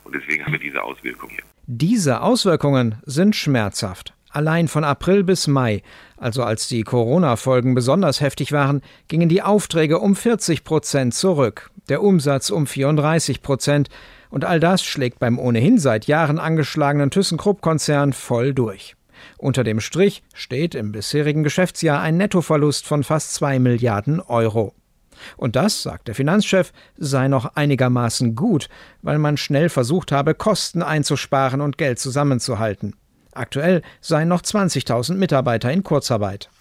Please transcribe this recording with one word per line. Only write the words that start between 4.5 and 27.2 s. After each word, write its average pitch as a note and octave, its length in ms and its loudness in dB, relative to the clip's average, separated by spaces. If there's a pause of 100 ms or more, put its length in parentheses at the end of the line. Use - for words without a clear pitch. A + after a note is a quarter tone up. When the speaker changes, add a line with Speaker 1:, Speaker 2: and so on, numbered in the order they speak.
Speaker 2:
von D#3 160 -2
April F3+ 400 2
bis F3+ 220 0
Mai, B2+ 360 0 (340)
also B2 260 -4
als A2 260 -2
die A2+ 140 -2
Corona-Folgen B2+ 920 2
besonders C3+ 460 2
heftig C#3+ 320 -2
waren, C#3+ 300 0 (260)
gingen E3 200 4
die F3+ 140 4
Aufträge E3 560 2
um G3+ 180 2
vierzig G3+ 480 0
Prozent C#3 500 0
zurück, C#3+ 560 0 (180)
der D3 140 0
Umsatz D3 480 2
um D#3+ 160 0
vierunddreißig D3 760 0
Prozent. C#3+ 460 0 (420)
Und D3 140 -4
all F3+ 160 0
das F3 240 2
schlägt B2+ 340 -4
beim B2 200 0
ohnehin B2+ 400 4
seit A#2+ 280 2
Jahren D3+ 320 2
angeschlagenen D3 720 0
ThyssenKrupp-Konzern D#3 1040 0
voll B2 380 -2
durch. A2 440 -4 (420)
Unter B2+ 260 0
dem A2 160 0
Strich G3 420 0 (120)
steht D3+ 400 -6
im G#2+ 180 -6
bisherigen D3 520 -2
Geschäftsjahr D3+ 560 0
ein D#3+ 160 0
Nettoverlust D#3 720 0
von D3 180 0
fast - 300 -2
zwei C#3 240 0
Milliarden B2 600 2
Euro. A2+ 540 -2 (640)
Und B2+ 180 -4
das, F#3 300 0
sagt - 240 -12
der A2+ 80 -10
Finanzchef, F3+ 560 2 (240)
sei C3+ 320 0